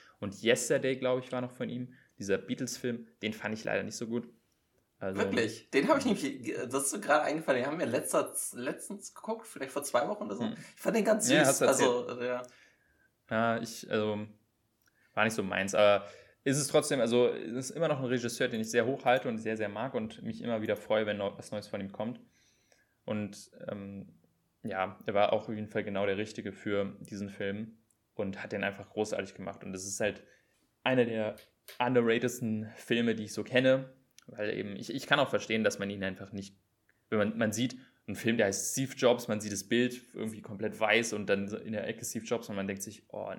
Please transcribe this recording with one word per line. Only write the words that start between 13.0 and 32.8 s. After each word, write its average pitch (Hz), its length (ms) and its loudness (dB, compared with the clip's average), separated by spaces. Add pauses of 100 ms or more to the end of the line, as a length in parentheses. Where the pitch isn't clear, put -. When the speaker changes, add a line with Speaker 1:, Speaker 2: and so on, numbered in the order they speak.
Speaker 1:
Ja, 117 320 2
ich, - 300 -10
also, 107 360 0 (880)
war 107 100 4
nicht 113 100 2
so 107 80 -2
meins. 95 320 0
Aber 101 320 8 (380)
ist 139 140 4
es 143 100 0
trotzdem, 147 320 2
also, 117 280 6
es 65 240 -4
ist 131 180 -6
immer 160 180 -2
noch 143 100 0
ein 131 80 -4
Regisseur, 120 420 0
den 117 120 -2
ich 110 100 -4
sehr 117 160 4
hoch 135 180 -2
halte 131 240 4
und 113 100 -4
sehr, 110 180 -4
sehr 107 120 -2
mag 110 260 -6
und 110 280 -6
mich 113 180 -8
immer 117 220 -2
wieder 104 140 2
freue, 110 280 2
wenn 104 140 -2
neu-, 101 180 0
was - 140 -14
Neues 104 180 -6
von 101 120 -6
ihm 98 120 -8
kommt. 110 280 -6 (840)
Und, 104 460 -6 (180)
ähm, 98 400 -10 (540)
ja, 95 420 -2
er 107 100 -2
war 101 200 6
auch 107 140 -2
auf 110 60 -6
jeden 107 140 -6
Fall 107 160 -2
genau 101 220 0
der 95 100 2
Richtige 107 360 -4
für 101 480 -2
diesen 101 280 -8
Film 101 480 -6 (380)
und 98 280 -4
hat - 100 -10
den 98 120 -2
einfach 101 240 -4
großartig 104 460 -2
gemacht. 92 300 -10
Und 95 100 -8
das 92 100 -8
ist 98 160 -8
halt 101 220 -2 (640)
einer 127 200 4
der 110 320 -2 (420)
underratedsten 120 960 2
Filme, 117 380 2